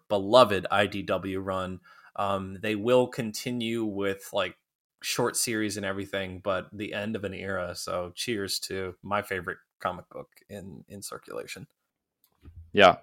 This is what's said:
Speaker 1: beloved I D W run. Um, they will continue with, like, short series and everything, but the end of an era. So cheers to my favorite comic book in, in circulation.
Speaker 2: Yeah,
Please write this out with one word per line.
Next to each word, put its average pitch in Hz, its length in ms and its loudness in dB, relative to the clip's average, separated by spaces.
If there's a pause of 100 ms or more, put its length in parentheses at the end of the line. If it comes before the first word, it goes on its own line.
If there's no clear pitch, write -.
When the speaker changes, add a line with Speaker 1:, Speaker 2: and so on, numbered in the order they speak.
Speaker 1:
beloved 101 600 6
I 101 160 6
D 98 160 -4
W 95 380 -2
run. 92 400 -4 (360)
Um, 98 460 -4
they 110 140 0
will 123 320 4
continue 117 760 -4
with, 98 480 -2
like, 92 260 -2 (440)
short - 340 0
series 107 420 -2
and 101 100 -4
everything, 95 560 -6
but 92 280 -2
the 104 220 -8
end 107 220 -4
of 98 80 -6
an 95 100 -6
era. 92 400 -6
So 90 400 -6
cheers 101 460 -4
to 95 420 -6
my 101 220 -2
favorite 92 340 -6 (220)
comic 90 300 -6
book 71 200 -14 (180)
in, 95 400 -14
in 98 140 -16
circulation. - 640 -12 (1080)
Speaker 2:
Yeah, 95 300 10